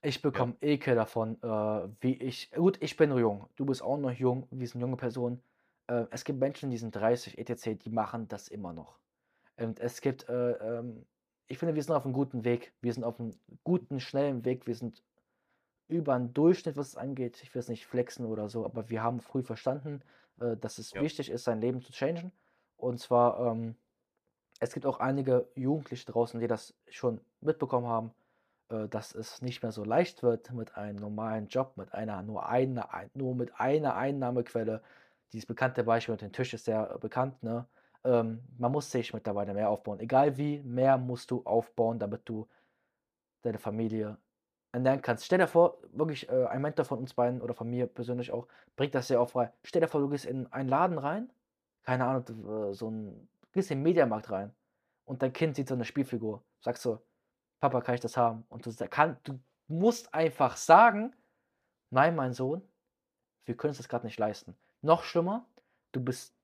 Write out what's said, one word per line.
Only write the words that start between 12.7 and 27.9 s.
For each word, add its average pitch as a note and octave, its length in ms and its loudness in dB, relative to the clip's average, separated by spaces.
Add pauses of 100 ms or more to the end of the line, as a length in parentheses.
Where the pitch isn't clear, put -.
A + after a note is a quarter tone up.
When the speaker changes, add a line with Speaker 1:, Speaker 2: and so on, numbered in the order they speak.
Speaker 1:
Wir A#2+ 120 0
sind A#2+ 120 -4
auf A#2 140 -6
einem A2+ 140 -6 (300)
guten, D#3+ 380 0
schnellen C#3 440 -2
Weg. B2+ 220 -2
Wir A#2 80 -2
sind A#2 280 -10 (840)
über D3 300 0
den B2 160 -4
Durchschnitt, D#3+ 440 4
was C#3 120 -6
es - 80 -16
angeht. B2+ 460 -6
Ich - 100 -20
will B2+ 60 -4
es A#2 100 -8
nicht A2+ 160 -8
flexen B2 400 -4
oder G#2+ 240 -4
so, A2+ 160 -4
aber A#2 240 -6
wir A2 140 -2
haben A#2+ 180 0
früh C3 220 -4
verstanden, C3+ 580 -4 (380)
äh, A#2 180 -2
dass A2 200 -10
es - 180 -14
Speaker 2:
Ja. - 60 -2
Speaker 1:
wichtig D3+ 280 -4
ist, A#2+ 140 -6
sein A2 180 0
Leben B2+ 200 0
zu - 100 -20
changen. E3+ 400 -4 (460)
Und B2 220 -4
zwar, A#2+ 400 4 (140)
ähm, A2+ 220 -6 (840)
es A#2+ 140 -2
gibt C#3 120 -6
auch C3+ 140 0
einige C3 560 2
Jugendliche C3+ 560 -2
draußen, A#2 280 0
die A#2 80 0
das - 280 -2 (140)
schon A#2 320 -2 (200)
mitbekommen C3+ 460 0
haben, A2+ 240 -2 (580)